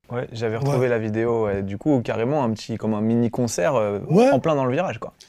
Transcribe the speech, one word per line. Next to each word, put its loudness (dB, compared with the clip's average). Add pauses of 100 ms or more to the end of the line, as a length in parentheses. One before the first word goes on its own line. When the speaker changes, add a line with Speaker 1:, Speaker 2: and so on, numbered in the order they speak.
Speaker 1:
Ouais, -6
j'avais -4
Speaker 2:
Ouais. -2
Speaker 1:
retrouvé 2
la 2
vidéo. 0
Ouais. 0
Du -6
coup, 2
carrément, -2
un 0
petit, -6
comme -2
un -2
mini 2
concert, 0
euh, 0
Speaker 2:
Ouais. 6
Speaker 1:
en 4
plein 0
dans 0
le 0
virage, -2
quoi. -12 (160)